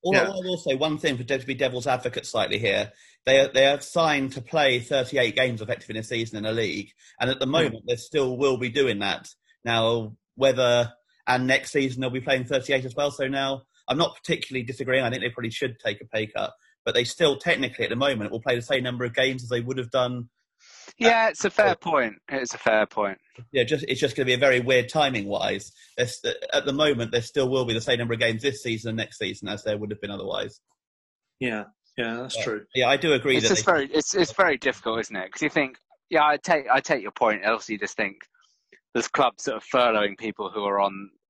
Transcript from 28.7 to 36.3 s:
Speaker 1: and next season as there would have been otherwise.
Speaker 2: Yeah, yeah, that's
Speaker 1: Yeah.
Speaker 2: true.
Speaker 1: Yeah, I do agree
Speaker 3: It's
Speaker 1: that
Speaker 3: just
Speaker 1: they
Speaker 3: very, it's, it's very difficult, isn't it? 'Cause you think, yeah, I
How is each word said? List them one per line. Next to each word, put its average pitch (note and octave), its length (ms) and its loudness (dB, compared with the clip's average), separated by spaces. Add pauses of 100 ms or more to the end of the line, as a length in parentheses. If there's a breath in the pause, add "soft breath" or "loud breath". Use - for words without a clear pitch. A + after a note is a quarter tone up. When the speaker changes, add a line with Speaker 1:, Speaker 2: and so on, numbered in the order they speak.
Speaker 1:
and A2 80 -4
next - 200 -8
season G2 300 -6
as G2+ 160 -8
there G#2+ 140 -2
would G#2 120 -8
have G#2 100 -10
been G2+ 100 -10
otherwise. G2 500 -8 (760)
Speaker 2:
Yeah, A2+ 260 -6 (320)
yeah, A#2 200 -4
that's B2+ 200 -8
Speaker 1:
Yeah. - 80 -4
Speaker 2:
true. G#2+ 300 -6
Speaker 1:
Yeah, B2 140 2
I C#3 80 6
do D3 180 2
agree C3 220 2
Speaker 3:
It's A#2+ 120 2
Speaker 1:
that F#3+ 80 4
Speaker 3:
just A#2+ 100 0
Speaker 1:
they F#3+ 60 6
Speaker 3:
very, C#3+ 200 2
it's, D#3 220 0
it's F3+ 180 2
very E3 260 4
difficult, A#2 420 -2
isn't G#2+ 160 -8
it? F#2 160 -8
'Cause - 100 -6
you D#3 60 0
think, C3+ 300 0 (320)
yeah, D#3 160 4
I D3 100 4